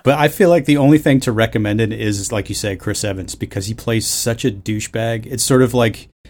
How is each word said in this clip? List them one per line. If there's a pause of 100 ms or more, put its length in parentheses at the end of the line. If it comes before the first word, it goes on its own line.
but
I
feel
like
the
only
thing
to
recommend
it
is,
like
you
said,
Chris
Evans,
because
he
plays
such
a
douchebag.
It's
sort
of
like (220)